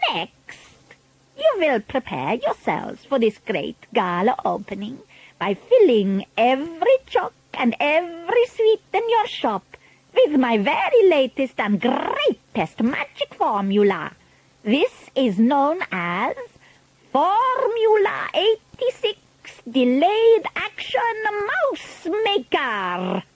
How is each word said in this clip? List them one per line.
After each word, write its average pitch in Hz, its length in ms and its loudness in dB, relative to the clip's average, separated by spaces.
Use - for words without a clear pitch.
Next, - 800 -12
you 605 220 2
will 294 220 2
prepare 175 540 -6
yourselves - 720 -4
for 277 140 -2
this 220 200 2
great - 380 -6
gala 185 520 0
opening 202 540 -6
by 196 160 -4
filling 214 720 4
every 320 600 0
choc - 260 -2
and 240 260 0
every 339 680 0
sweet 440 340 2
in 466 180 -2
your 440 160 2
shop - 500 -6
with 311 240 4
my 240 200 2
very 370 500 4
latest 269 500 0
and 208 220 -2
greatest - 1000 -4
magic 285 540 -4
formula. 202 760 0
This 254 500 -2
is 240 240 0
known 277 420 2
as 185 440 -4
Formula 440 1200 0
eighty-six 440 840 -2
Delayed 330 760 4
Action 453 640 -4
Mouse 554 600 -4
Maker. 190 1000 -4